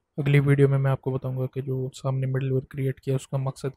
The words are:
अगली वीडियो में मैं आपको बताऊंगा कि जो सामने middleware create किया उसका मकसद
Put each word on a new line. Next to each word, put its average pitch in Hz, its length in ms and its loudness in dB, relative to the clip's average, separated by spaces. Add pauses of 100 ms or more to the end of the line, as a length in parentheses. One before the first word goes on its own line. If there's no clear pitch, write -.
(180)
अगली 143 220 4
वीडियो 139 280 6
में 135 100 4
मैं 135 120 2
आपको 131 220 -2
बताऊंगा 131 340 -4
कि 131 160 -6
जो 131 320 -6
सामने 131 340 -4
middleware 131 420 -2
create 135 300 -4
किया 135 160 -2
उसका 135 240 -6
मकसद 131 360 -6